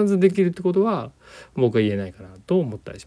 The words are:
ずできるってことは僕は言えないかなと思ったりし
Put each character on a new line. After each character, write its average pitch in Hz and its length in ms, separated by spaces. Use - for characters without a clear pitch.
ず 196 100
で 185 140
き 196 100
る 175 60
っ - 20
て 175 120
こ 180 100
と 190 100
は 160 300
僕 120 220
は 113 40
言 107 120
え 98 40
な 98 120
い 90 40
か - 120
な 92 60
と 185 100
思 120 180
っ - 40
た - 120
り - 60
し - 80